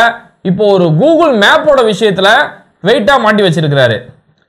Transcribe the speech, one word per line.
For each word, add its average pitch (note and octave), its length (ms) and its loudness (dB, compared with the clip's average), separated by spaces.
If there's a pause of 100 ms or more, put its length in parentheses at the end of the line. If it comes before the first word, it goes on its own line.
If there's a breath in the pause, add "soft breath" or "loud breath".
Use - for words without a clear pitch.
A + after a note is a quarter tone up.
(420)
இப்போ G3 240 -2
ஒரு G3 180 2
Google C4 540 0
மேப்போட C4+ 540 2
விஷயத்துல G3+ 580 0 (320)
வெயிட்டா G#3 380 0
மாட்டி G#3+ 220 0
வச்சிருக்கிறாரு. C#3+ 580 0 (480)